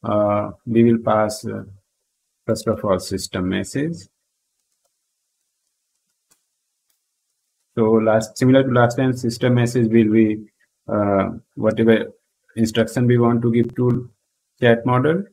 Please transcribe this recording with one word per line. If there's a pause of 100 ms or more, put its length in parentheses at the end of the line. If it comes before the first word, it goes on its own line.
uh, (140)
we
will
pass,
uh, (800)
first
of
all,
system
message. (3750)
So
last,
similar
to
last
time,
system
message
will
be, (420)
uh, (260)
whatever (440)
instruction
we
want
to
give
to (500)
chat
model